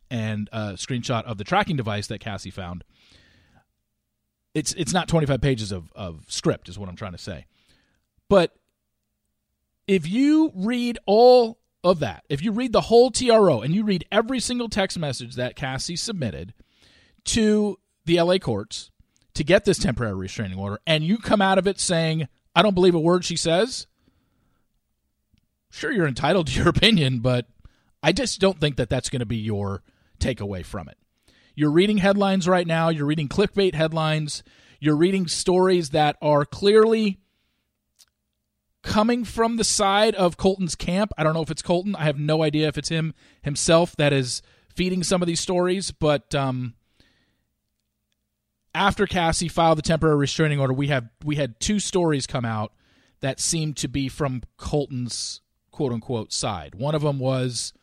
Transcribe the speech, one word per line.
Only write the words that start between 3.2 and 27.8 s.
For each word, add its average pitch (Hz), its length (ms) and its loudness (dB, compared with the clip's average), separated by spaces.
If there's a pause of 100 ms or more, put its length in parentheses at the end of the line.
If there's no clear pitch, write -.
It's, 151 200 -4
it's 156 200 -4
not 175 140 -2
twenty-five 143 340 0
pages 110 300 -2
of, 87 240 -10
of 82 320 -12
script - 400 -4
is 90 120 -16
what 95 100 -12
I'm 87 60 -14
trying 98 160 -12
to 87 80 -16
say. 80 260 -14 (840)
But 190 280 4 (1300)
if 180 220 0
you 294 460 2
read 240 500 -4
all 233 540 6 (240)
of 180 160 4
that, 101 280 -6
if 143 140 -4
you 214 100 -2
read 233 220 -4
the 196 80 4
whole 233 300 6
T 247 180 -2
R 214 220 8
O 113 100 0
and 147 140 -2
you 220 80 0
read 196 280 -2
every 226 280 0
single 240 280 -4
text 202 300 -4
message 131 380 -8
that 123 200 -6
Cassie 131 400 -8
submitted 113 580 -8 (720)
to 214 520 2 (280)
the 165 120 4
L 170 140 4
A 190 80 2
courts - 500 -8 (460)
to - 80 -4
get 175 220 4
this 190 120 2
temporary 113 380 -2
restraining 92 420 -8
order, 101 300 -6
and 156 160 2
you 202 160 0
come 208 220 2
out 190 180 4
of 180 80 0
it 190 120 -4
saying, 160 480 -2 (280)
"I 170 80 6
don't 208 100 4
believe 180 220 4
a 165 40 0
word 170 240 2
she 170 120 -6
says," 185 500 -2 (1800)
sure, - 220 -8
you're 180 160 0
entitled 151 400 0
to 127 60 -4
your 170 160 2
opinion, 156 500 4
but 123 280 0 (540)